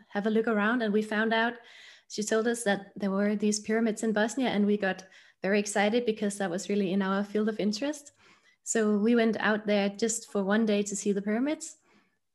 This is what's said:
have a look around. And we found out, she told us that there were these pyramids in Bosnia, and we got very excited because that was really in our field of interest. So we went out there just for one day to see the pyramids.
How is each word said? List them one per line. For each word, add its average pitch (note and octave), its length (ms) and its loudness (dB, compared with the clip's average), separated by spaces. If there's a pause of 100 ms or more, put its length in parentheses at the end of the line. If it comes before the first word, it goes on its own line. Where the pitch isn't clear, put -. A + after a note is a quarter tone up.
have G#3 180 -2
a - 20 0
look A3 180 2
around. A3+ 340 2
And G#3+ 120 0
we G#3+ 80 2
found A3 320 0
out, A3+ 200 0 (560)
she G#3+ 140 -4
told A3 240 0
us A#3 160 -2
that G3 320 0
there G3 160 -2
were G3+ 240 2
these G#3 240 2
pyramids A3 440 0
in A3+ 100 2
Bosnia, A3+ 360 0
and G3+ 160 2
we G#3 120 2
got F#3+ 260 -2 (380)
very G3+ 180 2
excited G#3+ 460 2
because G#3+ 320 -2
that G3 120 -2
was F#3+ 200 -4
really G3+ 240 0
in G3 80 2
our G3 220 0
field G#3+ 260 -2
of G#3+ 100 -4
interest. C#4 520 -4 (520)
So G#3+ 340 0
we A3+ 180 4
went A3+ 240 2
out G#3+ 260 0
there G3+ 240 2
just A3 420 -4
for G3+ 120 -2
one G#3 220 2
day G#3 180 2
to G#3 120 -8
see G3+ 160 -2
the G3 100 -2
pyramids. B3 560 -4 (580)